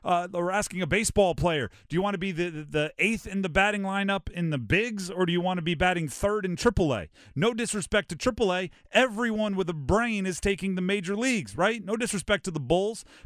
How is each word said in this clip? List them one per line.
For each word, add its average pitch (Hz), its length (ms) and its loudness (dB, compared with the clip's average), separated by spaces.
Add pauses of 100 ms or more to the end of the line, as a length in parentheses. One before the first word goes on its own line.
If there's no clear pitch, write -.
uh, 175 320 2
or 175 160 0
asking 185 320 -2
a 170 60 0
baseball 190 480 4
player, 147 340 0 (180)
"Do 151 60 -6
you 180 80 2
wanna 202 160 0
be 190 140 -4
the, 175 180 -2
the, 151 140 -10
the 151 340 -2
eighth 208 300 0
in 196 140 -4
the 185 60 -2
batting 196 340 2
lineup 196 460 -2
in 170 220 -2
the 147 80 0
bigs, 190 500 0
or 185 160 0
do 170 60 2
you 175 100 2
wanna 180 220 -2
be 170 140 -2
batting 175 320 2
third 202 360 -2
in 175 120 -2
triple 190 360 4
A?" 90 140 -2 (300)
No 220 180 2
disrespect 214 540 -2
to 175 80 -8
triple 220 360 0
A, 180 200 -2 (180)
everyone 220 640 2
with 185 160 0
a - 20 -4
brain 196 540 0
is 180 140 -4
taking 196 340 0
the 185 60 -2
major 196 340 -2
leagues, 220 420 -2
right? 202 280 0
No 202 120 -2
disrespect 208 500 -2
to 190 40 -4
the 156 80 -6
Bulls, 185 460 0 (220)